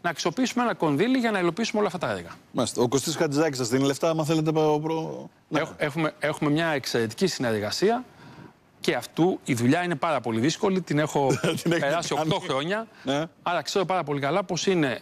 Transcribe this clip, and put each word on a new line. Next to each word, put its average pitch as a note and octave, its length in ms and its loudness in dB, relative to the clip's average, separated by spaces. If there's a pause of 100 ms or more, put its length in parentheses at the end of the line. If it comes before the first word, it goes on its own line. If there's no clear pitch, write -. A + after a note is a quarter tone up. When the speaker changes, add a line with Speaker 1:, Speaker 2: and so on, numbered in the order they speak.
Speaker 1:
να F3 80 -2
αξιοποιήσουμε A3 540 -2
ένα A3 100 0
κονδύλι F3 440 2
για A#3 140 2
να G3 80 0
υλοποιήσουμε F3+ 400 0
όλα G#3 140 2
αυτά F3+ 140 -6
τα A#2 60 -2
έργα. E2+ 160 -6 (220)
Speaker 2:
Μάλιστα. A2+ 300 0
Ο B2 60 6
Κωστής C#3 280 0
Χατζηδάκης D3+ 420 2
σας B2 120 -2
δίνει C3+ 160 2
λεφτά, C#3+ 240 2
άμα D#3+ 160 0
θέλετε, D#3+ 260 2
προ-, D#3 280 4
προ-, D#3+ 500 -6 (180)
ναι. D3+ 120 -2
Speaker 1:
Έχ-, D#3+ 180 -4
έχουμε, D3+ 420 -2
έχουμε D3 320 0
μια E3 160 2
εξαιρετική C3+ 600 0
συνεργασία C3 760 0 (760)
και D#3+ 160 0
αυτού D#3+ 500 0
η E3+ 80 0
δουλειά C3 300 2
είναι F3 120 -2
πάρα D3 260 0
πολύ A2+ 180 -2
δύσκολη. F#3 420 0
Την D3 180 0
έχω D3+ 280 2
Speaker 2:
<laughs> C3+ 140 2
Την - 80 0
έχετε E3+ 280 0
Speaker 1:
περάσει D3+ 360 0
οκτώ D#3 120 0
Speaker 2:
κάνει. D#3+ 220 0
Speaker 1:
χρόνια, E3+ 400 -2 (160)
Speaker 2:
Ναι. C#3+ 200 -2 (200)
Speaker 1:
άρα E3+ 180 -2
ξέρω F#3+ 240 -2
πάρα F3 180 0
πολύ C#3+ 160 -2
καλά D#3 240 0
πώς F3+ 240 -4
είναι, D3+ 340 2